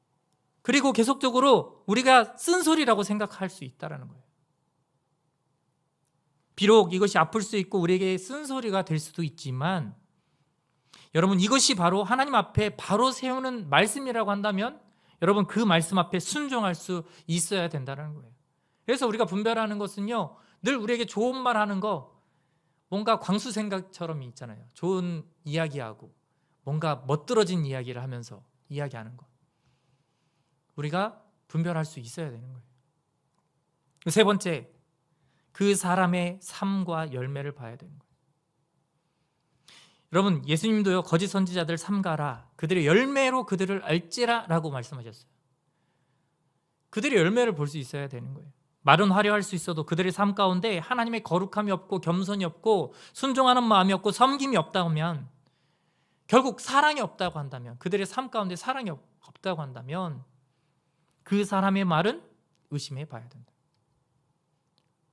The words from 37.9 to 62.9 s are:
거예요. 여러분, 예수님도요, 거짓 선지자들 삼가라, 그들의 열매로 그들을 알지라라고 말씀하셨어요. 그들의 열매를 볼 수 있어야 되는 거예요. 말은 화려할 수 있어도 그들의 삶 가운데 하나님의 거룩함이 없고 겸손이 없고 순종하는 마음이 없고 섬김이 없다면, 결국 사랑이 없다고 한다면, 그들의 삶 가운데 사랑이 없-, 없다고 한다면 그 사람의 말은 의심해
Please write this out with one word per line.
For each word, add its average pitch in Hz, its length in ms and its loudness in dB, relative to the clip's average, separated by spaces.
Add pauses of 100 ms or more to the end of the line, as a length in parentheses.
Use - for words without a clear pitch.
거예요. - 180 -20 (2000)
여러분, 170 320 2
예수님도요, 185 560 2
거짓 170 240 0
선지자들 180 500 -2
삼가라, 160 800 -4
그들의 165 300 0
열매로 254 600 4
그들을 190 360 -2
알지라라고 170 880 -2
말씀하셨어요. 120 580 -12 (1600)
그들의 240 280 0
열매를 214 360 4
볼 147 120 -2
수 143 120 -8
있어야 139 300 -8
되는 127 240 -12
거예요. - 160 -18 (340)
말은 170 280 6
화려할 208 320 4
수 - 120 -8
있어도 160 300 -4
그들의 180 280 0
삶 202 220 2
가운데 190 440 2
하나님의 233 440 -4
거룩함이 196 500 -2
없고 185 280 -4
겸손이 185 440 -2
없고 175 500 0 (200)
순종하는 254 500 4
마음이 196 300 6
없고 196 180 0
섬김이 269 440 2
없다면, 160 720 -2 (960)
결국 247 340 4
사랑이 294 400 2
없다고 180 380 -4
한다면, 123 400 -12
그들의 190 280 -2
삶 262 240 -8
가운데 190 260 -4
사랑이 254 340 -6
없-, 143 120 -10 (240)
없다고 170 360 -6
한다면 131 600 -8 (1000)
그 202 200 0
사람의 196 420 0
말은 180 360 0 (480)
의심해 143 360 -8